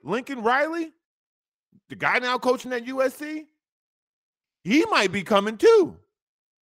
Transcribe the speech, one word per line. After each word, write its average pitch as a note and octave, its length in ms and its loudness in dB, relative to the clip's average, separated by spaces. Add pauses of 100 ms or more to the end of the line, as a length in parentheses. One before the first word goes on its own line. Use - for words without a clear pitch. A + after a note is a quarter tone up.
Lincoln A#3+ 400 -6
Riley, D4+ 480 -2 (960)
the - 80 -16
guy D#3+ 240 0
now B3 180 -2
coaching B3+ 360 -2
at A#3 140 -6
U C4 140 -2
S C4 140 -2
C, D4+ 320 -12 (1160)
he C#4+ 240 2
might A3 240 2
be G3 100 -4
coming G#3 340 0
too. F#4+ 400 4 (640)